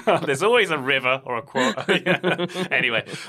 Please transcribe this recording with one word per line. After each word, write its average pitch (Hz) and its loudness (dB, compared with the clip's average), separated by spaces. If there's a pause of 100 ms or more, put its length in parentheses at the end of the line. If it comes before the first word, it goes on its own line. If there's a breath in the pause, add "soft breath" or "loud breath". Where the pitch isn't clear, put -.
<laughs> 170 2
There's 139 0
always 220 4
a 160 -2
river 131 0
or 123 -4
a 110 -8
qu-, 127 -2 (160)
<laughs> - - (160)
yeah. 180 -2
Anyway, 127 0 (260 loud breath)